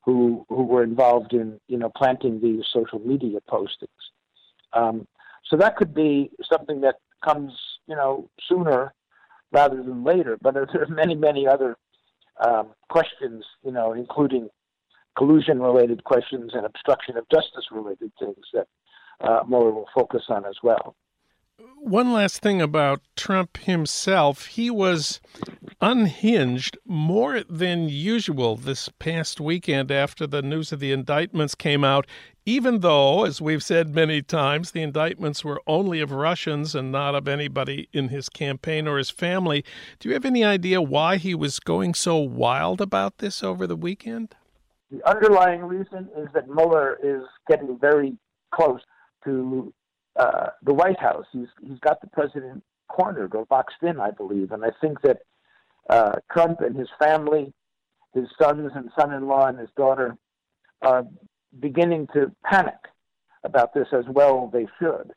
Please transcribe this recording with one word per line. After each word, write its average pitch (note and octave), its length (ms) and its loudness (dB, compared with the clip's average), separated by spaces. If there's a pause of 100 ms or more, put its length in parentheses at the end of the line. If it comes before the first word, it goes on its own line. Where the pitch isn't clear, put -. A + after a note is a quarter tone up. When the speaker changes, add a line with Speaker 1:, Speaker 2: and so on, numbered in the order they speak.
Speaker 1:
who, A#2+ 480 2
who B2+ 140 -2
were B2 200 4
involved A#2 500 2
in, A2 340 -2
you B2 100 -4
know, A2+ 180 -4
planting B2+ 460 0
these A2+ 300 0
social A2+ 280 -2
media A#2 400 -4 (100)
postings. - 380 -6 (880)
Um, A2+ 340 -2 (420)
so D#3 80 2
that G#3+ 180 4
could E3 180 0
be D3 380 2 (200)
something D3+ 300 -2
that C3 140 4 (280)
comes, D3 300 0 (340)
you D#3+ 80 -10
know, C3+ 340 -2 (180)
sooner D3 460 2 (580)
rather C#3 260 4
than B2+ 260 -8
later. D3 380 2
But C3+ 120 2
there C#3 140 -2 (140)
are C#3+ 60 0
many, D#3+ 280 0
many D3 320 2
other, C3+ 300 2 (680)
um, A2 220 2 (220)
questions, B2 540 -2 (200)
you C3+ 80 -8
know, A2+ 220 -2
including B2 560 -2 (680)
collusion-related B2+ 840 4
questions A#2+ 500 -2
and A2 120 -4
obstruction B2+ 520 -2
of A2+ 120 -8
justice-related A2 880 -2
things G2+ 340 -10
that, G2+ 140 -2 (540)
uh, A2+ 260 2
Mueller A#2+ 240 4
will G#2+ 220 -8
focus A#2+ 340 0
on G#2 160 -2
as G2+ 200 -10
well. - 320 0 (800)
Speaker 2:
One B3 340 0
last G#3 300 0
thing G3 200 2
about D3 400 0 (140)
Trump F#3+ 420 -4
himself. E3 920 0
He A#3 240 -4
was F#3 500 -2 (580)
unhinged G3 1040 2
more G3+ 600 0
than E3+ 460 -2
usual D3 680 -2
this C3+ 340 -8
past - 500 -6
weekend D3 520 -2
after C#3 340 -2
the C#3+ 160 -4
news D3 300 -6
of D3 80 -8
the C#3 120 -4
indictments D3 640 -2
came C#3+ 300 0
out, C#3 240 2 (360)
even A#3+ 360 0
though, D#3 440 4
as E3 160 -4
we've D#3 240 -2
said E3 300 0
many D#3 300 2
times, D3+ 480 -2
the E3+ 100 -6
indictments D#3 640 -4
were C#3+ 220 -6
only E3 340 0
of C#3 100 -4
Russians D3+ 600 -2
and C3 180 -6
not C#3+ 220 -2
of C#3+ 140 -4
anybody C#3 680 -6
in C3+ 160 -2
his C#3 200 -8
campaign D3+ 580 -6
or C#3+ 100 -2
his C3+ 140 -4
family. F3 520 -2 (360)
Do A3+ 100 -8
you C4+ 60 0
have C4+ 100 -4
any B3 180 2
idea F#3 380 2
why D#3 360 0
he F3 180 -4
was D3 240 -4
going F3 340 -2
so E3+ 240 0
wild C#3 640 0
about G2+ 380 -2
this - 240 -8
over F#3 240 -4
the E3+ 100 -4
weekend? G#3+ 580 -10 (540)
Speaker 1:
The C#3 200 -4
underlying F#3 540 6
reason F#3+ 540 -8
is D3+ 160 -8
that C#3 140 -2
Mueller D3+ 540 2
is C#3 220 -2 (240)
getting C#3+ 320 0
very C#3+ 380 4 (360)
close D3 280 2 (420)
to, C3 500 -4 (440)
uh, - 320 0 (120)
the C#3+ 120 2
White F#3 260 2
House. - 320 -2
He's, B2 160 -10 (180)
he's C3 140 -16
got D3+ 220 2
the - 60 -20
president C3+ 540 -6 (280)
cornered D3 440 -2
or A2 120 -4
boxed - 360 0
in, E3+ 180 -2
I G#2 120 -2
believe. G2 400 -6
And G#2+ 120 -8
I A#2 60 0 (100)
think D3+ 220 -4
that, C3 200 2 (680)
uh, A2 240 6 (180)
Trump E3 300 2
and B2 140 -4
his B2+ 140 -8 (100)
family, D3+ 520 2 (600)
his B2+ 140 -2 (120)
sons D3 360 2
and B2 240 -10
son-in-law C3+ 480 2
and B2+ 100 -4
his A2+ 180 -12
daughter, C3 400 2 (680)
are B2+ 240 2 (520)
beginning D#3 540 0
to C#3 180 2 (120)
panic F#3 320 2 (680)
about B2 300 0
this, C3+ 180 0
as B2 160 0
well C3 460 4
they A#2 140 0 (120)
should. D#3+ 380 -4